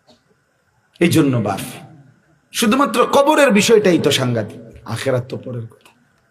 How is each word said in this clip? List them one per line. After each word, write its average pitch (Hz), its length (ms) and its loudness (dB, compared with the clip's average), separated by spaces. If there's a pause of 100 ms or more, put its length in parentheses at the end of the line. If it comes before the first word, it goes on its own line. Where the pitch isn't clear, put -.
(1000)
এই 170 100 2
জন্য 139 280 2
বাপ, 101 220 -4 (920)
শুধুমাত্র 240 540 0
কবরের 285 460 4
বিষয়টাই 202 480 4
তো 143 120 0
সাংঘাতিক, 120 500 -4 (240)
আখেরাত 123 440 -4
তো 120 80 -12
পরের 117 300 -12
কথা। - 160 -20 (460)